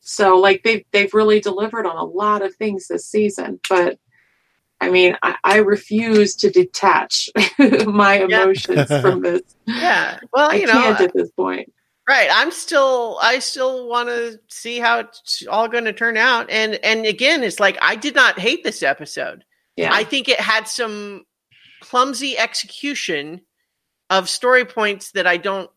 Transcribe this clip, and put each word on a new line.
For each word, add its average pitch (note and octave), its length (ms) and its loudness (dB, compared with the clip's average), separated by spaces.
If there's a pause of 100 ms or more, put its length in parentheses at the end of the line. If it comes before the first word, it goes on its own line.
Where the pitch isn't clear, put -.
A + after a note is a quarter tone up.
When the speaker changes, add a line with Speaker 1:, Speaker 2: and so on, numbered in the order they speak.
Speaker 1:
So, F#3+ 380 2
like, F#3+ 260 4
they've, A3+ 280 0
they've G3+ 220 0
really G#3+ 260 4
delivered G3+ 460 -4
on E3 100 -4
a E3 80 -6
lot G3+ 380 -2
of F#3+ 140 -6
things G3+ 320 -6
this E3+ 200 -6
season. G3 520 -2 (100)
But, F#3 280 0 (840)
I F3+ 60 0
mean, F3+ 340 4
I, - 220 -2
I G3 140 4
refuse G#3 800 2
to G3+ 140 2
detach - 840 0
<laughs> - 240 0 (280)
my G3+ 400 4
Speaker 2:
Yeah. F#3+ 180 2
Speaker 1:
emotions F#3 440 0
Speaker 3:
<laughs> D3 140 2
Speaker 1:
from F3+ 180 2
this. F3+ 220 -2 (240)
Speaker 2:
Yeah. A3+ 520 -2 (140)
Well, D4 200 4
Speaker 1:
I - 20 0
Speaker 2:
you G4+ 120 0
know, A#3 60 4
Speaker 1:
can't A3+ 300 4
at F3+ 100 2
this F3 200 -2
point. F#3 380 -6 (380)
Speaker 2:
Right. A#3+ 240 4
I'm B3 180 2
still, C4 720 0
I B3+ 200 2
still C4 480 -6
wanna A#3 480 -4 (120)
see A#3+ 300 -10
how A#3 220 0
it's - 500 -10
all A3+ 180 0
gonna A3+ 240 -4
turn A#3 240 -2
out. A#3 320 2
And, A3 340 -2
and A3 220 0
again, B3+ 400 0
it's G3 160 -4
like, G3 220 2
I F#3+ 120 2
did A#3+ 200 -8
not A#3+ 240 4
hate A#3+ 260 -2
this - 180 -6
episode. C#3+ 640 -6 (320)
Speaker 1:
Yeah. E3 160 -2
Speaker 2:
I G3+ 100 2
think C4 280 -4
it A#3 100 0
had A3 260 0
some G#3 600 -10 (560)
clumsy C4 560 -4
execution F3+ 1040 -6 (680)
of - 220 0
story B3 340 2
points G#3 480 -6
that F#3 140 -2
I F3 100 2
don't G3 400 -6